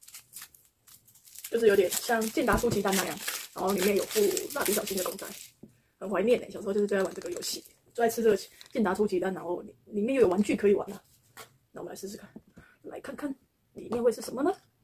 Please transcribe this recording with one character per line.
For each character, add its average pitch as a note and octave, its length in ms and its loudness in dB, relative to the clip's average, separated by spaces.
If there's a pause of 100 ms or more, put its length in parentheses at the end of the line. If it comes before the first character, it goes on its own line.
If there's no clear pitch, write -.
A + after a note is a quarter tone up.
(1500)
就 A#3 100 0
是 A#3 80 4
有 G3+ 80 8
点 F#3+ 140 6
像 A#3 320 0
健 A#3+ 240 -2
达 G#3 120 4
出 A#3 120 0
奇 G#3 120 0
蛋 G3 140 2
那 F#3 100 2
样， D#3 120 -6 (360)
然 - 120 -4
后 G3 80 2
里 F#3+ 80 2
面 G3+ 160 4
有 F3 60 2
附 - 180 0 (320)
蜡 C#4 100 -2
笔 - 80 2
小 G#3 140 0
新 F#3+ 120 -4
的 F3+ 60 -2
公 G3+ 140 -6
仔， - 100 -12 (720)
很 F#3+ 100 -8
怀 F#3+ 120 0
念 A#3 180 4
欸， - 100 -10
小 - 120 -12
时 A3 60 -8
候 G3 60 -2
就 G#3 60 2
是 G3+ 80 2
最 G3+ 100 2
爱 F#3+ 60 2
玩 - 100 -2
这 F#3+ 80 -10
个 F3+ 100 -8
游 E3 100 -6
戏， - 200 -6 (320)
最 A#3 120 2
爱 A#3 40 4
吃 A#3 140 -2
这 A3+ 60 6
个 G3 80 6 (340)
健 A#3+ 120 0
达 F3+ 100 2
出 G#3 120 2
奇 F#3 140 0
蛋， F#3+ 140 0
然 E3 100 -8
后 F3 180 -4 (240)
里 G#3 160 -4
面 B3+ 140 2
又 B3+ 60 4
有 F#3+ 80 8
玩 F#3 120 4
具 C#4+ 140 2
可 G3+ 140 4
以 G3+ 40 6
玩 - 200 0
啊。 - 100 -14 (680)
那 - 100 -14
我 F3 40 -10
们 - 60 -12
来 F#3+ 40 -12
试 F#3+ 120 -12
试 G3+ 80 -10
看， - 140 -18 (540)
来 - 180 -12
看 C#4 120 -12
看 C4+ 220 -6 (380)
里 - 160 -14
面 A#3 120 -2
会 A#3+ 80 6
是 A3+ 120 0
什 - 120 -10
么 B3 80 -4
呢？ E4+ 80 4 (340)